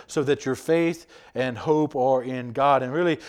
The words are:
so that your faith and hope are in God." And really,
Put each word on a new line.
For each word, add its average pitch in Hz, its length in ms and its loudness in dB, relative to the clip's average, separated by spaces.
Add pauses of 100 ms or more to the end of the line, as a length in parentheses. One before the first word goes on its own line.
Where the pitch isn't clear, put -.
so 151 160 -2
that 135 220 0
your 131 100 0
faith 165 500 0 (300)
and 123 240 -4
hope 151 360 0
are 127 280 2
in 123 280 -6
God." 135 300 4
And 127 100 -4
really, 165 380 0